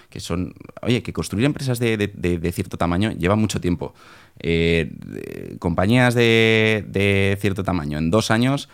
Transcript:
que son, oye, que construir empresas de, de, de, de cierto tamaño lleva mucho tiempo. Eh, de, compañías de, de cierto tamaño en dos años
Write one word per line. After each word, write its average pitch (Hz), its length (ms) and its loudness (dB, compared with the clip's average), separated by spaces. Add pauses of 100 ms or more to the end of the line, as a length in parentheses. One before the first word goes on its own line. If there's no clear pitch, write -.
que - 100 -16
son, 85 340 -6 (280)
oye, 117 220 0
que - 100 -10
construir 98 320 -2
empresas 135 340 -2
de, 117 160 0
de, 104 120 0
de, 87 320 -2
de 85 120 -2
cierto - 260 -6
tamaño 87 340 2
lleva 87 240 0
mucho 107 260 0
tiempo. 87 320 -4 (460)
Eh, 82 540 0
de, 50 640 -12
compañías 110 560 2
de, 113 720 4
de 98 520 2
cierto 95 240 -2
tamaño 76 340 -2
en 80 140 0
dos 107 200 2
años 127 420 0